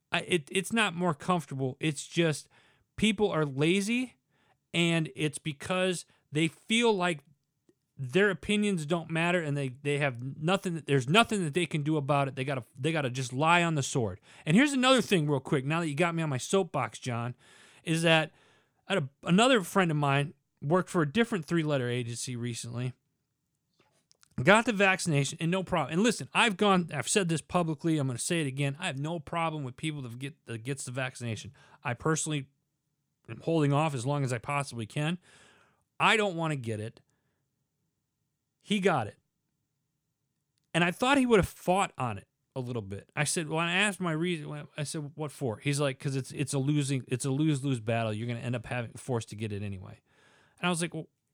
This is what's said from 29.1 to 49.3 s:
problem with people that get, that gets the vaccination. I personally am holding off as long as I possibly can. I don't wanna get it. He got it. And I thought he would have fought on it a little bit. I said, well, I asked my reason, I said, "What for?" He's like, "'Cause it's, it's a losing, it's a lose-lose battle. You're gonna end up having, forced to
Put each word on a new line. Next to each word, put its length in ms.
problem 460
with 100
people 280
that 140
get, 160
that 160
gets 220
the 60
vaccination. 600
I 100
personally 520
am 140
holding 300
off 200
as 120
long 180
as 80
I 60
possibly 480
can. 320
I 180
don't 200
wanna 180
get 240
it. 220
He 180
got 280
it. 100
And 100
I 80
thought 260
he 80
would 140
have 80
fought 500
on 200
it 100
a 60
little 200
bit. 360
I 80
said, 240
well, 100
I 140
asked 260
my 140
reason, 540
I 60
said, 320
"What 160
for?" 260
He's 240
like, 180
"'Cause 160
it's, 160
it's 220
a 60
losing, 500
it's 160
a 40
lose-lose 520
battle. 320
You're 140
gonna 120
end 160
up 100
having, 300
forced 340
to 60